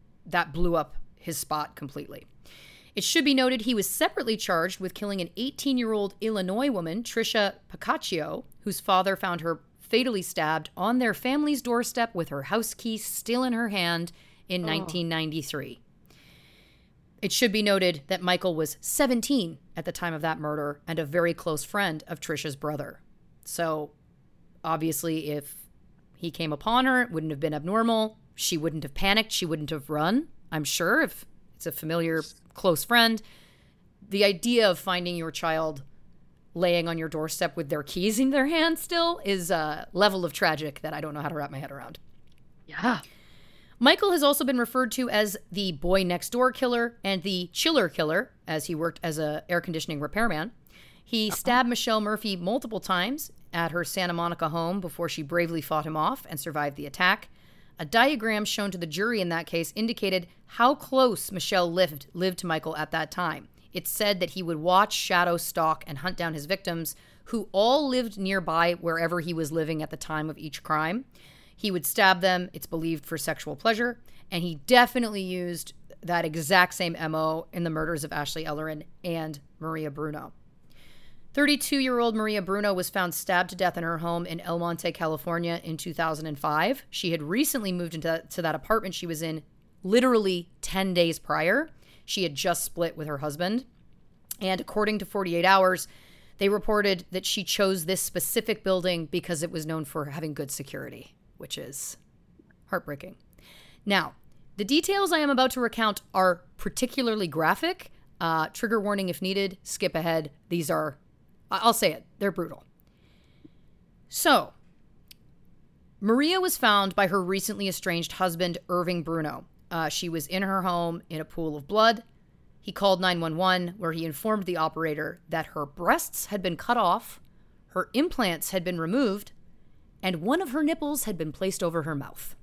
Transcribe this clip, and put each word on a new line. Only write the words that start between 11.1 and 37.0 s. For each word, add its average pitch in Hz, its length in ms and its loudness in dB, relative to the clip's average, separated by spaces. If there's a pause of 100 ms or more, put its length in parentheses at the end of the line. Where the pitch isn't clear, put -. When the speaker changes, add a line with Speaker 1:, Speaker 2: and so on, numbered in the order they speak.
Speaker 1:
family's 285 480 0
doorstep 240 540 0
with 165 140 -2
her 139 160 -6
house 214 280 0
key 220 240 -6
still 233 460 -2
in 254 100 0
her 226 180 0
hand 170 420 0 (360)
in 180 140 -2
Speaker 2:
Oh. 165 40 -4
Speaker 1:
nineteen 165 420 -2
ninety-three. 151 720 -6 (1400)
It 202 120 -2
should 233 200 4
be 214 100 2
noted 185 460 4
that 180 140 -2
Michael 180 320 0
was 156 260 -2
seventeen 233 760 0 (180)
at 165 80 -8
the 175 80 -6
time 170 200 -4
of 151 100 -6
that 160 160 -2
murder 151 480 -4
and 165 120 -4
a 160 60 -2
very 170 280 2
close 165 320 -4
friend 180 420 -2
of 170 140 -10
Tricia's 143 360 -6
brother. 147 440 -6 (440)
So, 156 480 -4 (680)
obviously, 160 680 -2
if 147 260 -8 (600)
he 170 140 -6
came 156 220 -4
upon 226 320 2
her, 254 180 4
it 247 80 -2
wouldn't 160 220 -4
have 139 80 -6
been 151 140 0
abnormal. 220 640 0 (160)
She - 220 -2
wouldn't 151 260 -2
have 143 120 -10
panicked. 208 360 4
She - 160 -2
wouldn't 151 240 -4
have 143 180 -6
run, 175 400 2 (220)
I'm 156 140 -2
sure, 196 380 4
if - 220 -4 (320)
it's - 100 -10
a 165 60 -4
familiar, 165 500 0 (320)
close 175 280 2
friend. 226 400 4 (840)
The 202 160 4
idea 214 440 4
of 175 100 2
finding 180 380 -2
your 165 140 -4
child 160 520 -2 (720)
laying 170 340 2
on 165 100 -4
your 160 100 -4